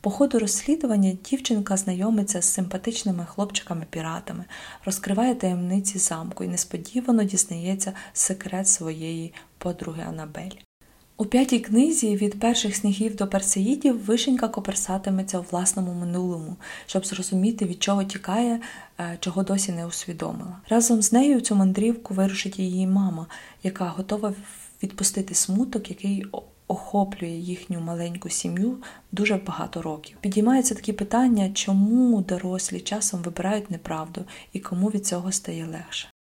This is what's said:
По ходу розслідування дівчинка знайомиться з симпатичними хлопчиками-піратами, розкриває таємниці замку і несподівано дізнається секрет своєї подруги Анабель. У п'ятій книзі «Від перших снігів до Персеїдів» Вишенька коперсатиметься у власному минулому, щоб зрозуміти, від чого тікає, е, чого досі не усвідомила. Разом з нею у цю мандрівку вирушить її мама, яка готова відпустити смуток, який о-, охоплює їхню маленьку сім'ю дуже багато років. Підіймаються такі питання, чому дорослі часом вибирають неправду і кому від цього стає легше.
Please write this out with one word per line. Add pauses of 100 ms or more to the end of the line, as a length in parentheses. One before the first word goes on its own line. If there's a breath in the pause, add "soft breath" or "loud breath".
По
ходу
розслідування (120)
дівчинка
знайомиться
з
симпатичними
хлопчиками-піратами, (420 loud breath)
розкриває
таємниці
замку
і
несподівано
дізнається (200 loud breath)
секрет
своєї (240 loud breath)
подруги
Анабель. (680 soft breath)
У
п'ятій
книзі
«Від
перших
снігів
до
Персеїдів»
Вишенька
коперсатиметься
у
власному
минулому, (300 loud breath)
щоб
зрозуміти,
від
чого
тікає, (400 loud breath)
е,
чого
досі
не
усвідомила. (120)
Разом
з
нею
у
цю
мандрівку
вирушить
її
мама, (360 loud breath)
яка
готова (500)
відпустити
смуток,
який
о-, (240)
охоплює
їхню
маленьку
сім'ю (340 loud breath)
дуже
багато
років.
Підіймаються
такі
питання,
чому
дорослі
часом
вибирають
неправду (280 loud breath)
і
кому
від
цього
стає
легше. (140)